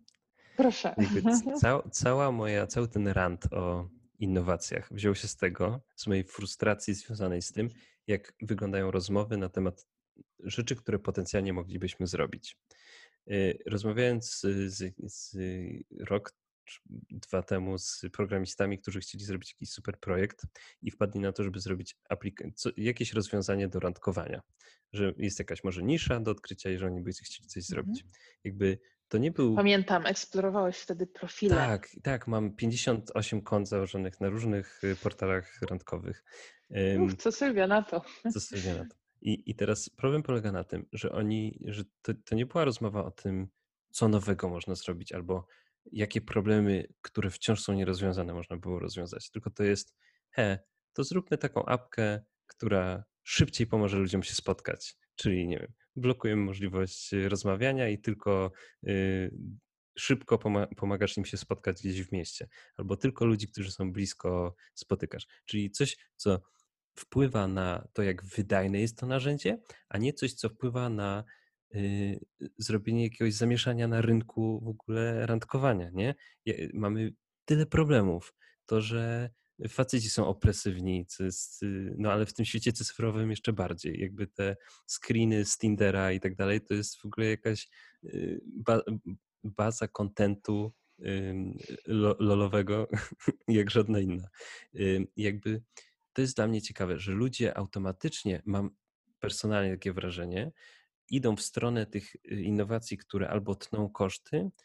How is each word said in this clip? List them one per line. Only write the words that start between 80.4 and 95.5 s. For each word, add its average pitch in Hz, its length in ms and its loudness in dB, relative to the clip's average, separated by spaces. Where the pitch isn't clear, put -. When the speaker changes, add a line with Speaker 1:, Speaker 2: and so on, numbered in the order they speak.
Speaker 2:
co - 180 -6
jest, - 380 -6
y, 98 360 -4
no, 104 140 2
ale 104 140 2
w - 60 -14
tym 113 120 -2
świecie 117 280 0
cyfrowym 110 580 -2
jeszcze 110 220 -2
bardziej. 85 480 -4
Jakby 98 260 -4
te 98 300 -2
screeny 110 580 2
z - 140 -2
Tindera 98 540 4
i 95 80 0
tak 95 160 -2
dalej, 98 240 2
to - 140 -4
jest 104 260 -4
w - 60 -20
ogóle 110 200 0
jakaś, 110 420 0
y, 87 420 -4
ba-, - 360 2
baza 107 440 -2
kontentu, 104 840 0
ym, 95 500 -4
lo-, 104 320 4
lolowego 104 720 4
<laughs> - 580 -2
jak 104 220 6
żadna 107 300 4
inna. 92 280 -2
Ym, 95 260 4
jakby 104 460 -2